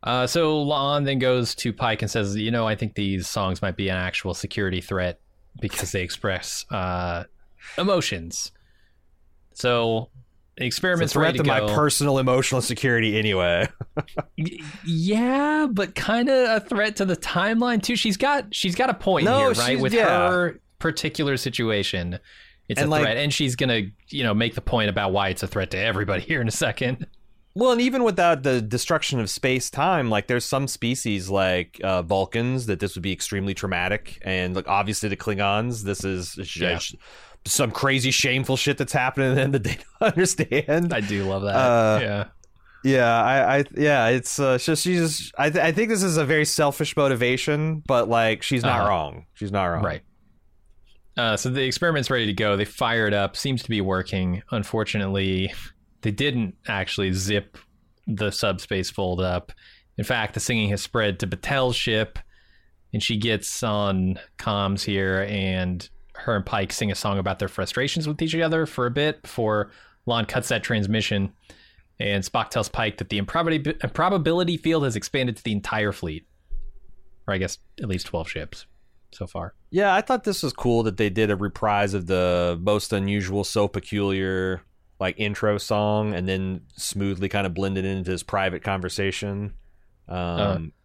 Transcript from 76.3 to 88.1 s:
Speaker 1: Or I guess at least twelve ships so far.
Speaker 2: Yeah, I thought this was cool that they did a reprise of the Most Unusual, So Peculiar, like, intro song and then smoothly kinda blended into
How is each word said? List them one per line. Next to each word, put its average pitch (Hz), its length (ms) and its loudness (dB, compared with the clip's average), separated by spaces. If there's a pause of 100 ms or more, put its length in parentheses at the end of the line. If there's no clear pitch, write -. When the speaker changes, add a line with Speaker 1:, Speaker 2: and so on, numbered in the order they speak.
Speaker 1:
Or 101 60 -2
I 95 60 -2
guess 92 180 -4 (240)
at 110 80 -6
least 92 180 -4
twelve 82 220 -6
ships - 380 -10 (440)
so - 160 -10
far. - 260 -10 (160)
Speaker 2:
Yeah, 190 240 2
I 190 60 4
thought 240 240 -2
this 202 200 -4
was 139 100 -2
cool 117 300 2
that 107 120 0
they 107 140 2
did 107 200 2
a 104 60 2
reprise 101 580 0
of 92 140 -4
the 87 540 2
Most 104 320 0
Unusual, 98 500 0
So 104 240 0
Peculiar, 95 920 -2 (380)
like, 92 200 -2
intro 104 380 0
song 104 560 0
and 90 160 -2
then 95 320 -2 (160)
smoothly 98 520 -4
kinda 98 200 -2
blended 95 360 -2
into 95 260 -4